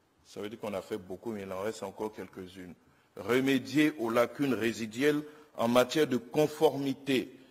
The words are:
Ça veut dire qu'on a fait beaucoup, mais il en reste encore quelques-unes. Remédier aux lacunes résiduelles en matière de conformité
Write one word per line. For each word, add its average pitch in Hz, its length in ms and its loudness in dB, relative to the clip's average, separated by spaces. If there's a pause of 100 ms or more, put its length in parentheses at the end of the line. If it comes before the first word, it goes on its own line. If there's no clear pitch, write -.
(240)
Ça - 160 -16
veut 104 80 -8
dire 110 100 -12
qu'on 104 160 -6
a 92 80 -4
fait 107 160 -6
beaucoup, 95 320 -10
mais 104 120 -6
il 95 100 -8
en 92 80 -6
reste 107 240 -6
encore 107 280 -6
quelques-unes. 92 600 -14 (420)
Remédier 131 840 2
aux 113 120 -2
lacunes 120 440 2
résiduelles 117 680 0 (340)
en 117 120 2
matière 127 400 4
de 127 80 0
conformité 139 1160 0 (180)